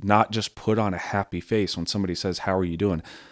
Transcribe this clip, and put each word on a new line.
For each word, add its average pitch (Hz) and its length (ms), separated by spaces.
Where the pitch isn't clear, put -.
not 104 300
just 110 240
put 107 240
on 104 160
a 85 40
happy 95 440
face 107 340
when 85 80
somebody 95 300
says, 90 240
"How 95 180
are 95 80
you 85 140
doing?" 90 240